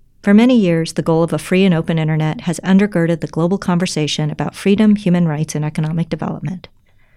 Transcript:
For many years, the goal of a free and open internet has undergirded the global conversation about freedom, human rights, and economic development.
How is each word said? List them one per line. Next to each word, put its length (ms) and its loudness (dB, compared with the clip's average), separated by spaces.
For 120 4
many 200 6
years, 380 2
the 100 -2
goal 200 2
of 100 -2
a 60 0
free 260 0
and 100 4
open 240 -2
internet 440 -2
has 180 -4
undergirded 640 2
the 40 -4
global 300 -2
conversation 760 -2
about 240 -6
freedom, 420 2
human 300 0
rights, 280 -4
and 100 -4
economic 460 -4
development. 580 -8